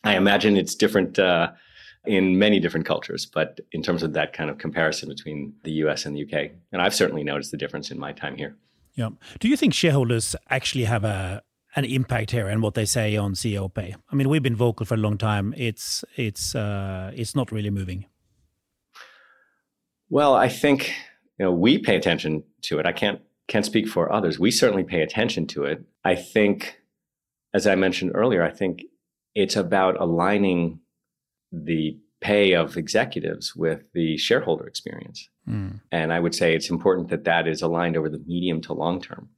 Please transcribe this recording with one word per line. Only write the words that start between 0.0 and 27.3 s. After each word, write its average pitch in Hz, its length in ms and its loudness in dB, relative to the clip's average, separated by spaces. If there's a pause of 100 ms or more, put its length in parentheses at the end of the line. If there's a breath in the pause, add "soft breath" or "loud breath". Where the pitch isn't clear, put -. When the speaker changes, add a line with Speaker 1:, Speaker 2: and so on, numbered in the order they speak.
Speaker 1:
I 104 140 2
imagine 101 400 6
it's 87 180 2
different, 104 460 2
uh, 87 320 4 (520 loud breath)
in 95 340 4
many 104 220 6
different 82 260 -2
cultures, - 400 -4
but - 320 -4 (140)
in 80 100 -6
terms 85 220 -2
of 78 80 -4
that 76 200 -2
kind 78 160 -6
of 73 100 -8
comparison 78 500 -2
between 71 440 -10 (120)
the 78 80 -6
U 78 160 0
S 73 160 -2
and 73 120 -6
the 73 40 -6
U 73 60 -8
K, 73 260 -6 (200)
and 92 100 -2
I've 98 120 2
certainly 76 280 0
noticed 71 300 -6
the 82 40 -10
difference 71 360 -8
in 65 60 -10
my 71 140 -10
time 69 240 -10
here. 71 200 -12 (380)
Speaker 2:
Yeah. 113 160 -4 (300 loud breath)
Do 220 80 0
you 277 80 4
think 247 180 2
shareholders 123 600 2 (140)
actually 131 360 -2
have 107 200 0
a, 95 380 -4 (320)
an 139 100 0
impact 120 460 -2
here 113 160 0
and 107 160 0
what 107 100 0
they 110 140 -2
say 107 300 0
on 101 180 -2
C 107 200 -4
E 101 40 -2
O 95 100 -4
pay? 98 260 -8 (160)
I - 40 -8
mean, 139 140 2
we've 151 140 2
been 120 140 0
vocal 113 300 0
for - 80 -2
a 113 40 0
long 104 200 0
time. 104 380 0
It's, - 480 -6 (120)
it's, - 380 -4
uh, 98 600 -4
it's 113 200 -8
not 131 160 -2
really 104 200 -4
moving. 95 360 -6 (2000 loud breath)
Speaker 1:
Well, 143 260 6
I 120 140 6
think, - 460 2 (440 loud breath)
you 95 60 0
know, 90 80 4
we 98 240 6
pay 110 200 2
attention 78 480 0 (180)
to - 160 -4
it. 80 80 0
I 87 60 2
can't, 101 280 -2 (280)
can't 104 180 0
speak 113 220 0
for 87 240 0
others. 90 260 0
We 101 140 2
certainly 101 320 4
pay 87 180 0
attention 90 460 -2
to 71 160 -4
it. 73 200 -4 (200)
I 95 100 4
think, 101 680 0 (720)